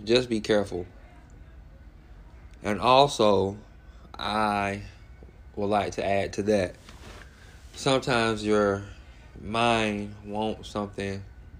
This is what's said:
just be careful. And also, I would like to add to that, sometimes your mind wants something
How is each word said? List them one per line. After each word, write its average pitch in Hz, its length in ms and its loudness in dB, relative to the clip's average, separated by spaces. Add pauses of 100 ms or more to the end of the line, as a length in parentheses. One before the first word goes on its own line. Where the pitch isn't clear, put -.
just 120 260 2
be 110 100 0
careful. 95 460 0 (1800)
And 101 180 -2
also, 107 760 4 (600)
I 101 640 -2 (720)
would 101 120 -2
like 98 260 0
to - 120 -4
add 98 300 0
to 104 100 -2
that, 98 300 2 (1000)
sometimes 117 680 0
your 104 420 2 (580)
mind 107 720 0 (100)
wants 104 460 -6
something 101 520 -6 (380)